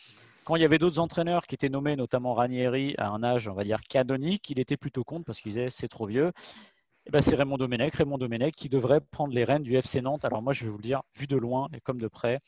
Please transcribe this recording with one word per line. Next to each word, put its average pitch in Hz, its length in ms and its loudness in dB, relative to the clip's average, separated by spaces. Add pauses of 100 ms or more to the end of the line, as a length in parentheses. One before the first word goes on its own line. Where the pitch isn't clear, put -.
(440)
quand 165 120 0
il 165 60 4
y - 20 6
avait 156 140 6
d'autres 165 200 2
entraîneurs 170 480 0
qui - 80 -6
étaient 139 140 0
nommés, 139 260 0
notamment 123 380 0
Ranieri, 127 640 2
à 101 140 -2
un 107 120 -4
âge, 120 260 2
on 98 40 -8
va 98 120 -2
dire, 107 180 0
canonique, 135 640 0
il 135 100 -4
était 135 200 -2
plutôt 131 260 -6
contre 170 220 -10
parce 110 140 -10
qu'il 104 120 -8
disait « 123 180 -2
c'est - 180 -8
trop - 180 -8
vieux ». 139 260 2 (720)
Et - 40 -10
ben, 147 100 4
c'est - 140 4
Raymond 139 240 0
Domenech, 127 380 0
Raymond 143 200 0
Domenech 127 380 0
qui - 160 -10
devrait 135 300 4
prendre 147 340 -6
les 120 100 4
rênes 139 180 2
du 127 160 2
F 127 60 0
C - 160 -2
Nantes. 135 240 -4
Alors 120 160 0
moi, 131 140 0
je 120 100 -8
vais 110 60 -4
vous 104 80 -8
le 104 40 -14
dire, 131 200 -2 (120)
vu 139 120 -10
de 139 100 0
loin 127 380 0
et 117 60 -12
comme 127 200 -6
de 110 80 -4
près, 120 400 -2